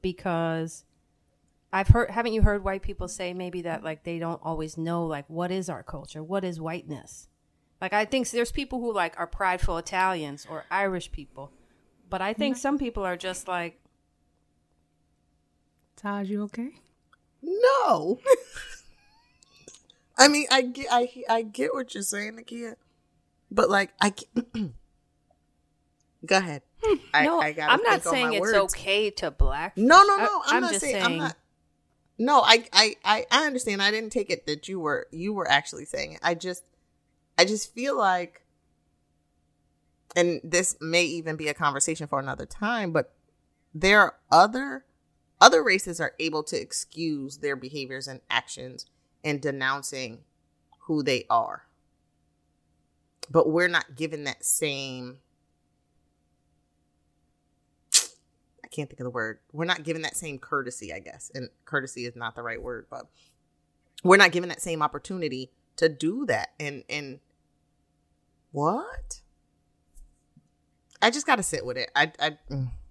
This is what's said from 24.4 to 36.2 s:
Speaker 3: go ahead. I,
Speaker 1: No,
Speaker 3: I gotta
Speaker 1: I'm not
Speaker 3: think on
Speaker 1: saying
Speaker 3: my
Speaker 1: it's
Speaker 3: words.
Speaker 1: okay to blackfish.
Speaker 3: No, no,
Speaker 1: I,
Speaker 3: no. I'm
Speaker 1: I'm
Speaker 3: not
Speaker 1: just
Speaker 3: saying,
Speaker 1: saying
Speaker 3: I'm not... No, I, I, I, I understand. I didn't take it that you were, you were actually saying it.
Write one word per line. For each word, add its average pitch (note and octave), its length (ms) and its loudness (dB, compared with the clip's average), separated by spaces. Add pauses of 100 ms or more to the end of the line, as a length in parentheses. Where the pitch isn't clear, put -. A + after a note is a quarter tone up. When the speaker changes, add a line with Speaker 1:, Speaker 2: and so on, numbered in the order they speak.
Speaker 3:
go F#3+ 100 6
ahead. E3+ 260 0 (500)
I, - 120 6
Speaker 1:
No, D#4+ 160 2
Speaker 3:
I - 120 0
gotta A#3+ 200 2
Speaker 1:
I'm E4+ 100 4
not A4 200 4
Speaker 3:
think - 40 -6
on E4+ 60 0
Speaker 1:
saying B3+ 160 2
Speaker 3:
my A#3 80 0
Speaker 1:
it's G3 40 0
Speaker 3:
words. G#3 160 2 (180)
Speaker 1:
okay G3+ 380 0
to E3 180 -4
blackfish. D3+ 520 0
Speaker 3:
No, D#4+ 220 10
no, G4+ 100 6
Speaker 1:
I, G3 100 2
Speaker 3:
no. F#4+ 220 0
I'm - 100 4
Speaker 1:
I'm B3+ 60 4
Speaker 3:
not A#3 100 0
Speaker 1:
just G3 120 -2
Speaker 3:
saying, C4+ 100 -2
Speaker 1:
saying F#3+ 100 0
Speaker 3:
I'm E3+ 140 2
not... E3 180 -4 (800)
No, C4 220 6
I, A#3 320 6
I, G#3 220 6 (100)
I, G#3+ 260 2
I C#4+ 160 4
understand. A3+ 360 -2
I G3+ 80 4
didn't A3 200 -4
take - 200 -4
it - 160 -4
that D3+ 220 -6
you F#3+ 120 -6
were, D3+ 300 -2
you F#3 240 -6
were F#3 160 -4
actually C#3+ 340 0
saying D3 280 -10
it. D#3+ 100 -18